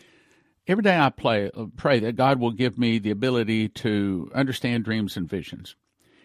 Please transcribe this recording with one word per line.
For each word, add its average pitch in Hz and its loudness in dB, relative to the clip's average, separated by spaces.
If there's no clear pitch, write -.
every 202 0
day 185 4
I 139 6
play, 104 0
uh, 110 -8
pray 135 2
that 110 -2
God 131 4
will 120 0
give 117 -2
me 117 2
the 104 -2
ability 110 0
to 101 -2
understand 127 -2
dreams 110 -2
and 87 -4
visions. - -10